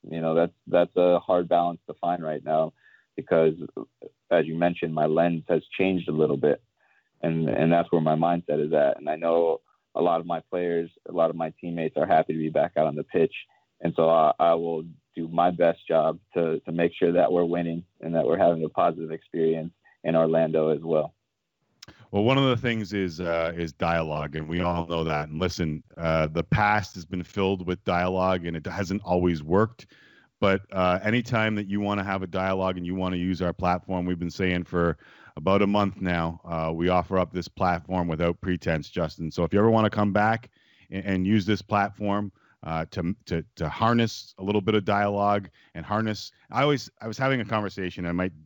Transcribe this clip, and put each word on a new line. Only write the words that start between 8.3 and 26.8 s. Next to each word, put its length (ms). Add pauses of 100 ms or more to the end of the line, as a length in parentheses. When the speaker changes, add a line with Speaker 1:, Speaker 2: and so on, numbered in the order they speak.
Speaker 1:
is 80
at. 260
And 120
I 60
know 440 (360)
a 40
lot 200
of 60
my 120 (100)
players, 420 (180)
a 40
lot 160
of 60
my 260
teammates 360
are 100
happy 280
to 40
be 120
back 260
out 100
on 80
the 80
pitch. 320 (460)
And 160
so 120
I, 300
I 160
will 300 (320)
do 100
my 240
best 380
job 320 (140)
to, 260
to 100
make 240
sure 160
that 220
we're 120
winning 380 (180)
and 140
that 100
we're 140
having 240
a 60
positive 420
experience 640 (320)
in 100
Orlando 540
as 120
well. 320 (1000)
Speaker 2:
Well, 100
one 160
of 60
the 120
things 360
is, 280
uh, 360
is 160
dialogue, 640
and 120
we 120
all 260
know 160
that. 260
And 120
listen, 420 (140)
uh, 320
the 160
past 500